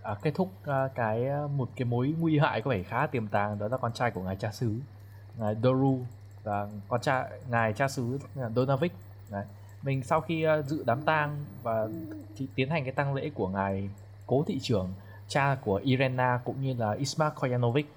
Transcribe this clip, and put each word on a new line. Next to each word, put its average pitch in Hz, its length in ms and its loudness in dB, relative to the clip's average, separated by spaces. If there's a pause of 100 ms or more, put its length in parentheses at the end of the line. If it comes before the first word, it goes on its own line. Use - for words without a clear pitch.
à, 104 180 -4
kết 151 140 0
thúc, 185 160 0 (120)
ờ, 135 320 0
cái, 117 320 2
ờ, 143 200 0
một 139 280 0
cái 127 100 0
mối 120 340 2
nguy 160 200 4
hại 117 220 4
có 139 100 0
vẻ 98 120 2
khá 127 240 0
tiềm 117 200 -2
tàng, 104 320 2
đó 104 80 -2
là 127 100 0
con 117 160 -2
trai 120 180 0
của 90 100 -4
ngài 92 140 -2
cha 104 160 -4
xứ, 110 220 0 (640)
ngài 107 260 0
Doru, 131 360 4 (440)
và 104 240 -2 (200)
con 120 140 0
trai, 131 240 2 (240)
ngài 117 240 2
cha 139 140 2
xứ, 131 320 -2 (160)
ờ, 127 200 -4
Donavik. 139 360 2 (400)
Đấy. 101 140 -4 (360)
Mình 135 220 0
sau 160 180 2
khi, 160 220 0
ờ, 156 180 6
dự 147 240 -2
đám 120 160 2
tang 147 440 2 (180)
và 113 240 2 (500)
thi-, 135 180 -4
tiến 131 140 2
hành 156 140 0
cái 127 100 -4
tang 139 200 0
lễ 139 220 -2
của 95 120 2
ngài 98 420 0 (380)
cố 131 200 4
thị 160 120 0
trưởng, 95 300 2 (380)
cha 139 340 4
của 110 220 2
Irena 127 600 4
cũng 123 160 -4
như 135 160 0
là 113 140 2
Ismark 151 440 0
Koyanovic 123 500 2 (100)